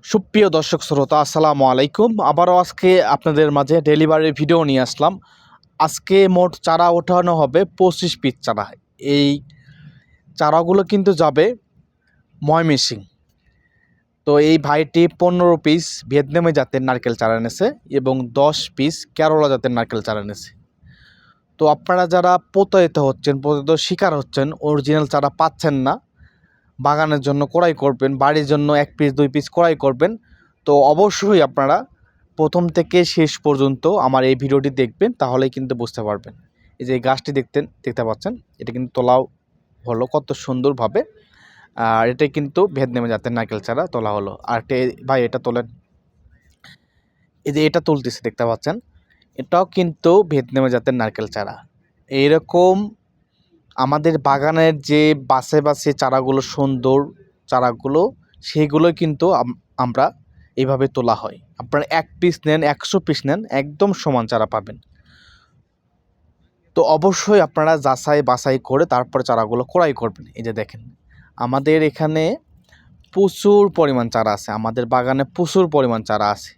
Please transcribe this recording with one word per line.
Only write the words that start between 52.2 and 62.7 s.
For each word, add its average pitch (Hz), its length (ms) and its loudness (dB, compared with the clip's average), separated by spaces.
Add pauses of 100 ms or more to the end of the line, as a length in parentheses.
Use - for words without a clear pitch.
আমাদের 151 420 0
বাগানের 156 640 2
যে 151 200 2 (260)
বাছে 131 320 0
বাছে 147 320 -2
চারাগুলো, 135 540 0
সুন্দর 135 520 -2 (500)
চারাগুলো, 127 540 0 (420)
সেগুলো 151 480 0
কিন্তু 160 400 -2
আম-, 123 260 -2 (180)
আমরা 127 280 -2 (520)
এইভাবে 131 320 -2
তোলা 117 260 -2
হয়। 101 240 -10 (200)
আপনারা 143 320 -4
এক 156 160 -2 (100)
পিস 175 280 0
নেন, 156 200 0
একশো 147 360 -2